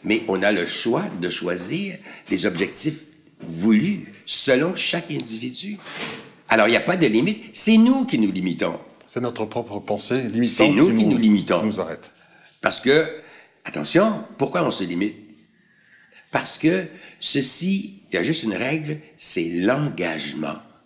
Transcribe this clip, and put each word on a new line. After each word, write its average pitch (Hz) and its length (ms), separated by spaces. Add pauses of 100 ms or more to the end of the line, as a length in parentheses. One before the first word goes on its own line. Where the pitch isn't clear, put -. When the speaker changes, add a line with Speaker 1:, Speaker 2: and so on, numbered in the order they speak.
Speaker 1:
Mais 110 240
on 95 160
a 104 100
le 87 140
choix 135 380 (160)
de 87 80
choisir 90 680 (320)
les 98 180
objectifs 98 580 (360)
voulus 110 720 (140)
selon 147 480
chaque - 360
individu. 127 640 (720)
Alors, 107 180
il 117 40
n'y 117 60
a - 40
pas 180 160
de 165 100
limite. 127 360 (100)
C'est 220 240
nous 254 280
qui - 140
nous 104 140
limitons. 90 480 (260)
Speaker 2:
C'est - 140
notre 117 240
propre 110 360
pensée 113 420
limitante 117 240
Speaker 1:
C'est 107 220
nous 120 220
Speaker 2:
qui 113 80
Speaker 1:
qui 110 60
Speaker 2:
nous, - 80
Speaker 1:
nous 87 60
limitons. 98 420
Speaker 2:
qui 110 60
nous 92 140
arrête. 82 320 (480)
Speaker 1:
Parce - 200
que, 151 260 (580)
attention, 175 600 (140)
pourquoi 175 240
on 131 80
se 98 140
limite ? 90 300 (1160)
Parce - 260
que 170 280 (340)
ceci, 185 920
il 95 60
y - 20
a - 40
juste 156 220
une 104 100
règle, 151 440 (180)
c'est - 340
l'engagement. 85 1080 (300)